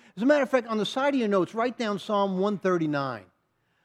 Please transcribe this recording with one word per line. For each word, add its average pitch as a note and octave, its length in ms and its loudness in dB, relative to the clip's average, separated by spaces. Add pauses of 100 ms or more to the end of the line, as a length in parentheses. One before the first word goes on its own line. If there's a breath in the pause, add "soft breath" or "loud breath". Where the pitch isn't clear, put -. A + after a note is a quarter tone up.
(160 soft breath)
As F#3 60 -6
a B3 40 0
matter C#4+ 160 6
of A3+ 80 -2
fact, A#3+ 160 2
on A3+ 120 -2
the G3 80 0
side C#4 260 0
of C4+ 80 0
your A3 80 0
notes, G3 260 0
write A3+ 220 -2
down G#3 220 -4
Psalm G3+ 400 0
one G3+ 180 0
thirty-nine. D3 680 -2 (600)